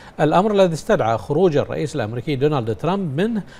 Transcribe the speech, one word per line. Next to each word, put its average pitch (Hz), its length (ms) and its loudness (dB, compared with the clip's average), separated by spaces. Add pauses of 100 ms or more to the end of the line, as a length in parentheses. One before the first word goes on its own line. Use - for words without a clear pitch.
(200)
الأمر 170 320 4
الذي 190 220 4
استدعى 131 440 0
خروج 147 400 2
الرئيس 139 380 -2
الأمريكي 120 400 -4
دونالد 127 400 0
ترامب 170 460 -2
منه 220 220 -2 (160)